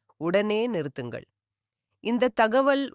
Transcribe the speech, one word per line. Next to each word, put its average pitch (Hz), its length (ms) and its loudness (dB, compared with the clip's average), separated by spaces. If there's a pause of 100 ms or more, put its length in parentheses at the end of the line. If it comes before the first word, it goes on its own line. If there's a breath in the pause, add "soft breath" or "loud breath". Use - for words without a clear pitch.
(200)
உடனே 208 480 0
நிறுத்துங்கள். 139 580 -8 (800)
இந்த 240 300 0
தகவல் 269 500 2 (100)